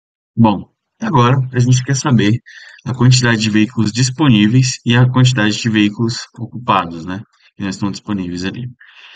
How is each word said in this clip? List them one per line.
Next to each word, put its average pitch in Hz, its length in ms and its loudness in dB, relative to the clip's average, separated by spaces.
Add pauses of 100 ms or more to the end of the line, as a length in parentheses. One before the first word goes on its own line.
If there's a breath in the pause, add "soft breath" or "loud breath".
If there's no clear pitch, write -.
(360)
Bom, 110 400 2 (240)
agora 127 380 2 (160)
a 123 60 -2
gente 127 260 2
quer 139 100 -2
saber 107 460 2 (440 loud breath)
a - 80 -6
quantidade 123 480 2
de 110 80 -2
veículos 107 440 0
disponíveis 127 920 2
e 117 80 0
a 123 160 4
quantidade 123 480 2
de - 120 -4
veículos 107 580 0 (100)
ocupados, 95 680 -4
né, 92 160 -10 (340 soft breath)
que 101 80 -12
não 98 60 -6
estão 95 220 -6
disponíveis 92 520 -8
ali. 113 260 -8 (460 loud breath)